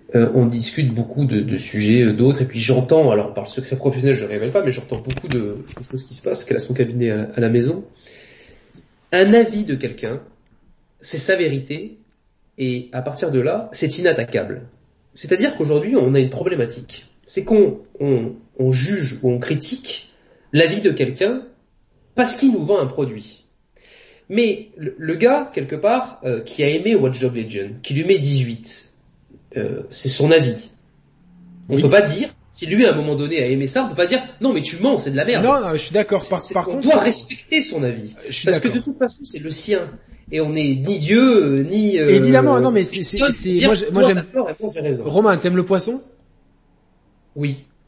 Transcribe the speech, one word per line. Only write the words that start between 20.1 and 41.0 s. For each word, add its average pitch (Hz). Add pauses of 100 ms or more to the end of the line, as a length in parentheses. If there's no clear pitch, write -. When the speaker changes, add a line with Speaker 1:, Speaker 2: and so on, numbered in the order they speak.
Speaker 1:
l'avis 165
de 196
quelqu'un 170 (760)
parce 247
qu'il 269
nous 175
vend 185
un 135
produit. 123 (840)
Mais 214
le, 156
le 160
gars, 269
quelque 147
part, -
euh, 123
qui -
a 139
aimé 175
Watch 131
Dogs 123
Legion, 104 (120)
qui -
lui 156
met 190
dix-huit, 135 (600)
euh, -
c'est -
son 151
avis. 127 (960)
On 139
Speaker 2:
Oui. 147
Speaker 1:
peut 143
pas 202
dire, 208 (220)
si -
lui, 202
à -
un -
moment 151
donné, 147
a 123
aimé 135
ça, 254
on 220
peut 151
pas 170
dire, « 254 (200)
Non, 254
mais 160
tu 165
mens, 254
c'est 139
de 135
la 147
merde. » 214
Speaker 2:
Non, 277
non, 190
je 156
suis -
d'accord. 202
Speaker 1:
C'est, -
Speaker 2:
Par, 180
Speaker 1:
c'est, -
Speaker 2:
par 180
Speaker 1:
on 180
Speaker 2:
contre, -
Speaker 1:
doit 302
respecter -
son 156
avis. 110 (120)
Speaker 2:
je 127
suis -
Speaker 1:
Parce 175
que 135
Speaker 2:
d'accord. 233
Speaker 1:
de -
toute 285
façon, -
c'est -
le 156
sien. 190 (520)
Et 156
on 151
n'est 151
ni 147
Dieu, 185